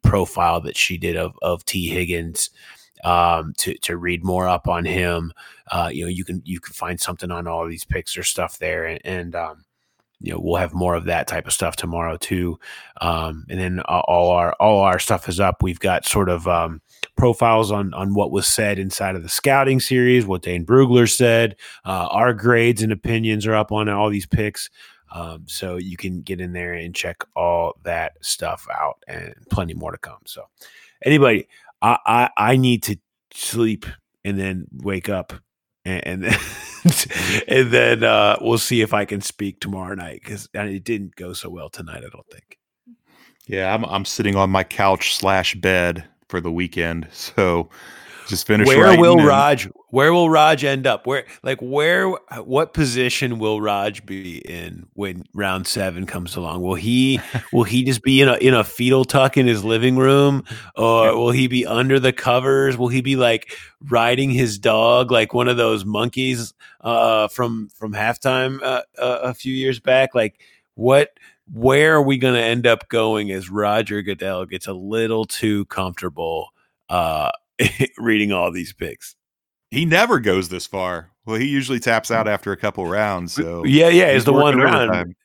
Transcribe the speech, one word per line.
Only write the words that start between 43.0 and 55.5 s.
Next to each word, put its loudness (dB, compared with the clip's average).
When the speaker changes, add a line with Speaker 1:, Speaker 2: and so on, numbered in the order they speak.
Speaker 2:
Yeah, -4
I'm, -2
I'm -6
sitting -2
on 2
my 0
couch 0
slash 0
bed 0
for -6
the -6
weekend, -4
so -2
just -6
finish 4
Speaker 1:
Where 8
Speaker 2:
writing 8
Speaker 1:
will 8
Speaker 2:
and 8
Speaker 1:
Raj, 4
where 4
will 4
Raj 4
end -2
up? 0
Where, -4
like, -4
where, 0
what -4
position 0
will -2
Raj -4
be -12
in -14
when -10
round -4